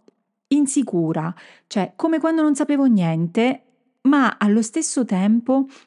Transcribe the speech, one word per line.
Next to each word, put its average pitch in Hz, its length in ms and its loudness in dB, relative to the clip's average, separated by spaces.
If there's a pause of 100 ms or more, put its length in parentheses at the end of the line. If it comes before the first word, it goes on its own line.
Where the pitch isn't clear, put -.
(480)
insicura, 180 840 0 (360)
cioè 185 260 -4
come 320 240 -2
quando 320 240 0
non 302 140 2
sapevo 294 300 0
niente, 185 760 0 (460)
ma 277 280 2
allo 208 260 2
stesso 285 420 -4
tempo 233 640 0 (180)